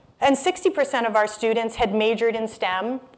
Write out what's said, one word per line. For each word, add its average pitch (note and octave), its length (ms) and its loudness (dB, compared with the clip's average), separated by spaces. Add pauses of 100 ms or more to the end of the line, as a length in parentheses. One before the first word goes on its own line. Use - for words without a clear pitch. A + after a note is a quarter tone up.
(200)
And C4+ 160 4
sixty F#4 340 0
percent B3+ 360 0
of G#3+ 80 0
our G#3+ 120 4
students A3+ 500 -2
had G#3+ 180 0
majored A3 400 2
in A3 140 -4
stem G#3+ 520 -4 (180)